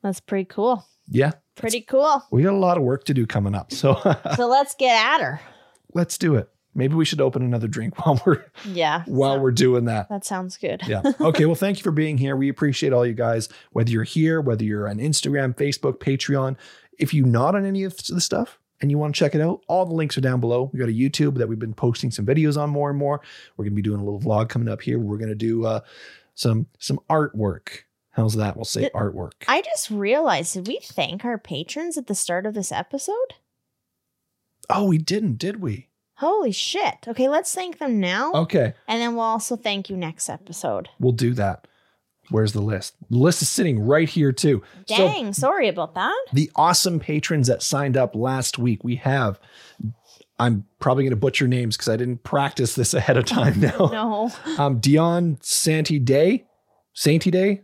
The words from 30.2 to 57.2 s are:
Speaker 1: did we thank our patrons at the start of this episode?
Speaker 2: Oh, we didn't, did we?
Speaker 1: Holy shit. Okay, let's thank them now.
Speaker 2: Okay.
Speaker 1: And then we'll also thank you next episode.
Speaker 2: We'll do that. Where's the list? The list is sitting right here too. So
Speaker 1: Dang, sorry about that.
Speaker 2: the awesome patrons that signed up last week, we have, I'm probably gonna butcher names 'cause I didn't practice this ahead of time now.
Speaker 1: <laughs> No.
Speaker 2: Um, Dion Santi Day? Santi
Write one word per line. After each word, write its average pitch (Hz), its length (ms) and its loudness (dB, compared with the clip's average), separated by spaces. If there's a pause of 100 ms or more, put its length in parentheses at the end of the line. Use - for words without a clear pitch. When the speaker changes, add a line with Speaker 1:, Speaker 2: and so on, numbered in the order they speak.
Speaker 1:
did 185 120 -8
we 381 160 -8
thank 170 420 -6
our 240 140 -4
patrons 285 580 -8
at 269 120 -10
the 202 80 -4
start 185 300 -4
of 214 80 -6
this 202 180 -6
episode? 415 640 -6 (1400)
Speaker 2:
Oh, 196 140 2
we 175 140 4
didn't, 170 400 -2
did 202 240 -6
we? 127 260 -6 (280)
Speaker 1:
Holy 330 360 0
shit. - 540 -4
Okay, 247 220 0
let's 311 260 0
thank 359 240 -8
them 247 220 0
now. 202 320 0
Speaker 2:
Okay. 151 420 2 (140)
Speaker 1:
And 226 120 -2
then 233 140 -2
we'll 226 100 -2
also 226 320 -2
thank 202 320 -4
you 196 80 -6
next 165 320 -6
episode. 135 600 -6 (100)
Speaker 2:
We'll 123 140 4
do 117 220 0
that. 98 320 -4 (640)
Where's 107 220 2
the 107 80 -2
list? 101 340 -4 (140)
The 117 100 0
list 165 220 4
is 139 80 0
sitting 151 320 0
right 147 280 4
here 143 240 2
too. 123 300 2 (240)
So 214 100 0
Speaker 1:
Dang, 208 360 2
sorry 269 360 0
about 160 260 -4
that. 381 380 -2
Speaker 2:
the 139 240 2
awesome 170 440 2
patrons 151 460 0
that 120 160 0
signed 139 340 0
up 131 180 2
last 127 440 -4
week, 120 260 -2
we 123 120 -4
have, 127 440 -2 (1000)
I'm 117 280 0 (120)
probably 135 260 2
gonna 127 120 0
butcher 127 320 0
names 123 300 0
'cause - 100 -4
I 110 80 2
didn't 123 280 -4
practice 139 500 0
this 123 180 0
ahead 131 240 4
of 120 80 2
time 117 360 2
now. - 180 2
Speaker 1:
<laughs> 180 140 4
No. 220 380 -2 (280)
Speaker 2:
Um, 139 220 2
Dion 165 600 2
Santi 156 580 0
Day? 143 460 4 (480)
Santi 160 380 2